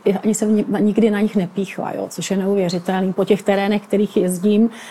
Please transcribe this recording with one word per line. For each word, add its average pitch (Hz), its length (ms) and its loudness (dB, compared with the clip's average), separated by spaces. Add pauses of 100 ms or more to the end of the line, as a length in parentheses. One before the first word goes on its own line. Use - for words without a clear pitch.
i, 202 100 2
ani 208 200 0
jsem 214 220 0
ni-, 208 120 2
na, 202 100 -2
nikdy 214 320 2
na 202 100 0
nich 214 160 0
nepíchla, 190 560 -4
jo, - 180 -6
což - 200 -8
je 190 60 0
neuvěřitelný. 185 760 -2
Po 196 120 0
těch 196 180 2
terénech, 202 400 0
kterých 202 340 0
jezdím, 208 540 2 (200)